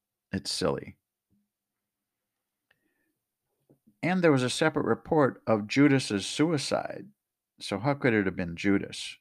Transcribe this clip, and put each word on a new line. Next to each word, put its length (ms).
It's 200
silly. 440
And 180
there 120
was 100
a 80
separate 360
report 600
of 220
Judas's 580
suicide. 800
So 200
how 160
could 180
it 140
have 100
been 200
Judas? 640